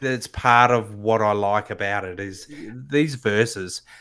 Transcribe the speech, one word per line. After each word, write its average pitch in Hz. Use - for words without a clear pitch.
it's 131
part 120
of 110
what 110
I 107
like 101
about 101
it 92
is 98
these 147
verses, 104